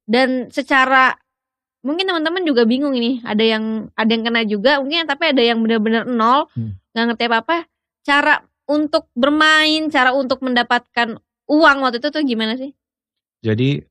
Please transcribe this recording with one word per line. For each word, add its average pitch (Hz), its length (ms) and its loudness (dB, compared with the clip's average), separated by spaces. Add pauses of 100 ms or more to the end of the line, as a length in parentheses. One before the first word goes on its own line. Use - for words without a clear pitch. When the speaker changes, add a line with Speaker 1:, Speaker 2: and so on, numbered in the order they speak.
Speaker 1:
Dan 254 480 0
secara, 262 640 2 (640)
mungkin 359 320 -4
teman-teman 339 320 -2
juga 240 240 2
bingung 269 240 0
ini, 240 320 -2
ada 214 160 -2
yang, 220 560 -2
ada 220 160 0
yang 226 120 -2
kena 233 200 0
juga, 226 400 0
mungkin 320 240 -4
tapi 294 240 0
ada 262 80 2
yang 233 240 2
benar-benar 220 400 0
nol, 247 480 0
Speaker 2:
Hmm. 110 240 -8 (160)
Speaker 1:
nggak 226 120 -2 (100)
ngerti 233 100 -4
apa-apa. 233 320 0 (480)
Cara 294 400 2 (240)
untuk 302 480 -2
bermain, 311 720 2
cara 254 240 2
untuk 262 320 -2
mendapatkan 240 720 -2 (320)
uang 294 280 6 (120)
waktu 233 160 -6
itu 294 80 0
tuh 311 100 -4
gimana 220 380 -2
sih? 277 160 -14 (640)
Speaker 2:
Jadi 127 400 0 (100)